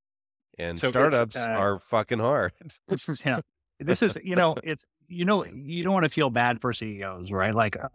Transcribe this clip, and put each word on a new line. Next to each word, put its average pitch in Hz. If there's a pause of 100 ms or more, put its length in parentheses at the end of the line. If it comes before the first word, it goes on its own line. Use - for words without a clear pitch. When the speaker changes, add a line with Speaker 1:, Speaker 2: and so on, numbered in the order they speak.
(580)
Speaker 1:
And 85
Speaker 2:
So 131
it's, 123
Speaker 1:
startups 127
Speaker 2:
uh, 117
Speaker 1:
are 101
fucking 113
hard. 113 (340)
<laughs> -
Speaker 2:
Yeah. 131 (380)
This 165
is, 220
you 180
know, 165
Speaker 1:
<laughs> -
Speaker 2:
it's, 156 (220)
you 175
know, 196
you 143
don't 190
wanna 170
feel 147
bad 120
for 120
C 107
E 98
Os, 92
right? 98
Like, 107 (180)